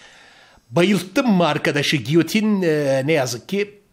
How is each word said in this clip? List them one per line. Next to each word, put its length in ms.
bayılttım 640
mı 160
arkadaşı? 500
Giyotin, 640
e, 440
ne 80
yazık 360
ki 300